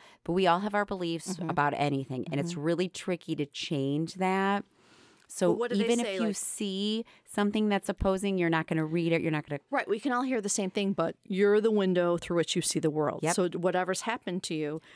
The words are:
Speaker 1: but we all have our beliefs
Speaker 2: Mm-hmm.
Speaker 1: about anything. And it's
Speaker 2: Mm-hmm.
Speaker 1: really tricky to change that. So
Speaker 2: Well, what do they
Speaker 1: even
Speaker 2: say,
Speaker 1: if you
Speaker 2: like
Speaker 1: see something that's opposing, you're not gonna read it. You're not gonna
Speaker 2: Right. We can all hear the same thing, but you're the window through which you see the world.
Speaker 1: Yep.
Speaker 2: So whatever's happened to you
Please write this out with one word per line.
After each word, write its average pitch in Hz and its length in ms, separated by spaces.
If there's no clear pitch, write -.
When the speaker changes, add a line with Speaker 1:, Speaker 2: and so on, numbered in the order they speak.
Speaker 1:
but 170 100
we 185 140
all 170 120
have 208 160
our 208 100
beliefs 180 520
Speaker 2:
Mm-hmm. 165 120
Speaker 1:
about 143 260
anything. 135 560
And 139 80
it's 170 120
Speaker 2:
Mm-hmm. 165 100
Speaker 1:
really 170 280
tricky 165 480
to 147 80
change 143 680
that. 190 500
So 175 200
Speaker 2:
Well, 185 80
what 240 120
do 220 60
they 214 60
Speaker 1:
even 233 160
Speaker 2:
say, 214 160
Speaker 1:
if 190 60
you 226 60
Speaker 2:
like 202 80
Speaker 1:
see 208 680
something 208 460
that's 196 180
opposing, 190 520
you're 170 100
not 160 160
gonna 160 180
read 165 280
it. 165 100
You're - 100
not 151 160
gonna 143 120
Speaker 2:
Right. 269 180
We 214 120
can 269 120
all 247 120
hear 254 180
the 202 80
same 190 220
thing, 196 220
but 165 300
you're 202 380
the 220 80
window 180 480
through 170 200
which - 180
you 175 80
see - 160
the 156 100
world. 147 320
Speaker 1:
Yep. 160 140
Speaker 2:
So 180 140
whatever's 180 520
happened 196 420
to 170 120
you 156 260